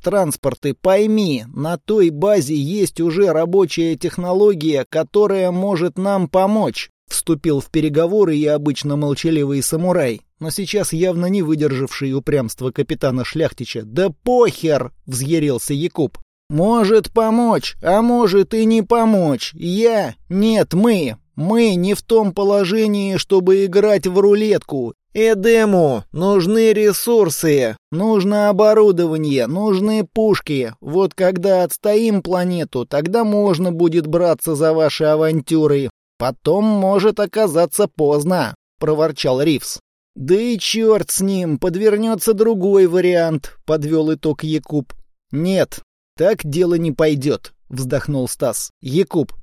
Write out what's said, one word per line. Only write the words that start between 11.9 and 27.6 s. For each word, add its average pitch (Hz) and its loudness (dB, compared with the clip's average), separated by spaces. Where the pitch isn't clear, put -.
упрямства 131 -2
капитана 131 -4
Шляхтича. 127 -6
"Да 170 -2
похер!" — 160 0
взъярился 139 -2
Якуб. 147 -4
"Может 208 2
помочь, 226 0
а 196 2
может 226 2
и 220 2
не 226 2
помочь. 202 0
Я... 180 -2
Нет, 202 0
мы... 175 0
Мы 208 0
не 180 0
в - -6
том 214 0
положении, 202 0
чтобы 190 2
играть 196 2
в 180 0
рулетку. 196 0
Эдему 208 2
нужны 202 2
ресурсы, 175 2